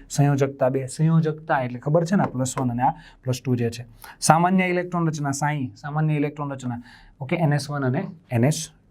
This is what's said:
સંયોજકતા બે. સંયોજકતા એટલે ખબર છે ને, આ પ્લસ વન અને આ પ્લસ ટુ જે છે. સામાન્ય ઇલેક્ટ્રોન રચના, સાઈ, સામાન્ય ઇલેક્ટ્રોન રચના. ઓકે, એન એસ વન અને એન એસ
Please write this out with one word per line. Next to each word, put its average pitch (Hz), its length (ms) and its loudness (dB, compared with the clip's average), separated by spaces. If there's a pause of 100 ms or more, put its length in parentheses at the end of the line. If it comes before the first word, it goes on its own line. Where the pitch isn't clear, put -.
સંયોજકતા 139 600 2
બે. 131 180 -2
સંયોજકતા 156 760 0
એટલે 123 180 -6
ખબર 160 260 2
છે 185 100 0
ને, 165 80 4
આ - 20 2
પ્લસ 127 340 -4
વન 127 100 0
અને 120 140 0
આ 147 80 4 (320)
પ્લસ 127 220 -2
ટુ 123 100 2
જે 117 140 0
છે. - 160 -10 (340)
સામાન્ય 180 460 4
ઇલેક્ટ્રોન 175 420 -2
રચના, 147 240 -2
સાઈ, 143 440 -2
સામાન્ય 151 380 -2
ઇલેક્ટ્રોન 147 380 -2
રચના. 123 300 -8 (400)
ઓકે, 135 140 -4
એન 160 180 2
એસ 147 180 -2
વન 139 140 -4
અને 143 220 -2 (240)
એન 117 120 2
એસ 151 260 0 (220)